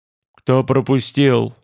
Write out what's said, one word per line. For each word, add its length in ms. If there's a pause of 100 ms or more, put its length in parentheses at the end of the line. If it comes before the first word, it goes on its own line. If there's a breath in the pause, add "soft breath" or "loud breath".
(360)
Кто 280
пропустил? 920 (100)